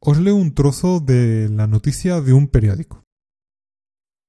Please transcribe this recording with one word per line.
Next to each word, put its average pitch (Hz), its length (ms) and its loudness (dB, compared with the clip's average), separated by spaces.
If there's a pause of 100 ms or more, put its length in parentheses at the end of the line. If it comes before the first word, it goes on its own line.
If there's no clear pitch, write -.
Os 147 180 2
leo 196 180 2
un 175 180 0
trozo 165 460 0
de 120 480 0
la 107 180 -2
noticia 147 540 -2
de 131 140 2
un 139 140 4
periódico. 107 560 -2 (1200)